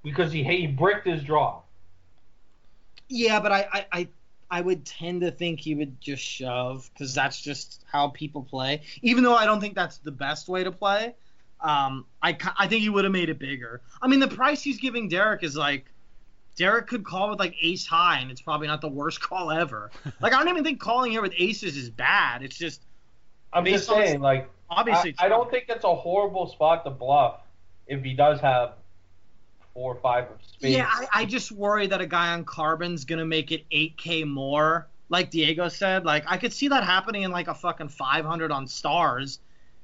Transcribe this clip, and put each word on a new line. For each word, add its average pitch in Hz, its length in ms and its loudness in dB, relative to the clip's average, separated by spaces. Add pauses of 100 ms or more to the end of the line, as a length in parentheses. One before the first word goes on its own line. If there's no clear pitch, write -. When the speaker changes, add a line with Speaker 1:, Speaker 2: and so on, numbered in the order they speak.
Speaker 1:
Because 151 300 -2
he, 151 120 -2
he 175 220 0
bricked 175 400 0
his 160 160 -2
draw. 139 400 0 (1500)
Speaker 2:
Yeah, 226 320 2
but 202 120 2
I, 196 200 4
I, 196 200 -2
I... 180 160 -2 (420)
I 175 100 -2
would 175 240 0
tend 175 380 -6
to 175 80 2
think 165 300 -4
he 156 140 -4
would 143 260 -6
just 139 220 -8
shove, 127 760 -6
'cause 135 160 -8
that's 139 260 0
just - 500 -12
how 143 180 2
people 143 340 -10
play. 135 400 -4 (200)
Even 247 220 4
though 240 100 8
I 220 120 6
don't 214 140 4
think 202 140 -6
that's 180 240 -2
the 151 120 -10
best 139 380 -6
way 185 160 -2
to 180 80 -4
play, 208 420 0 (460)
um, 139 440 0 (180)
I, 170 120 2
ca-, 175 240 -6
I 196 100 4
think 220 140 2
he 214 80 0
would 196 140 4
have 190 80 2
made 175 180 2
it 151 80 -4
bigger. 123 420 -10 (220)
I 254 60 2
mean, 269 120 8
the 269 80 4
price 277 340 2
he's 269 160 -4
giving 233 300 -4
Derek 196 340 2
is, 147 140 -4
like, 143 340 -2 (680)
Derek 220 320 2
could 233 160 -4
call 190 260 -2
with, 202 80 -6
like, 185 240 0
ace 170 240 -2
high, 165 320 4
and 127 120 -6
it's 127 120 -14
probably 151 240 -2
not 151 160 -2
the 160 60 -4
worst 143 320 -4
call 185 300 -4
ever. 131 400 -2 (140)
Speaker 3:
<laughs> - 160 -10
Speaker 2:
Like, 226 140 4
I 269 40 6
don't 320 100 4
even 339 160 0
think 294 160 -2
calling 240 320 0
here 220 100 0
with 185 160 -4
aces 190 380 -2
is 123 120 -8
bad. 127 540 0
It's 135 140 -12
just 165 260 -8 (680)
Speaker 1:
I'm 175 120 4
Speaker 2:
based 196 220 4
Speaker 1:
just - 40 -6
Speaker 2:
on 208 140 6
Speaker 1:
saying, 147 160 2
like, 135 300 2 (200)
Speaker 2:
obviously 180 480 2
Speaker 1:
I, 180 80 4
I - 20 4
don't 240 220 4
think 247 180 -2
it's 233 160 -4
a 180 100 6
horrible 185 540 0
spot 165 360 2
to 139 60 -6
bluff 135 500 2 (460)
if 135 180 -6
he 127 100 -6
does 143 260 6
have 127 320 2 (1000)
four 127 200 -6
or - 60 -12
five 123 240 2
of - 120 -14 (100)
spades. 269 300 0
Speaker 2:
Yeah, 247 120 2
I, 233 240 0
I 220 120 4
just 233 280 -4
worry 202 360 2
that 185 120 0
a 180 60 -2
guy 170 260 2
on 170 120 -4
Carbon's 160 600 -2
gonna 165 200 -4
make 160 280 0
it 156 200 -6
eight 156 240 0
K 165 280 -4
more, 147 600 0 (220)
like 180 220 2
Diego 160 380 2
said. 190 360 0
Like, 151 240 2
I 180 80 0
could 226 160 -2
see 277 160 -2
that 262 160 4
happening 190 380 2
in, 185 100 -2
like, 175 160 -2
a 156 60 -4
fucking 165 340 -4
five 143 360 -2
hundred 160 280 -2
on 135 160 -4
Stars, 139 720 0 (420)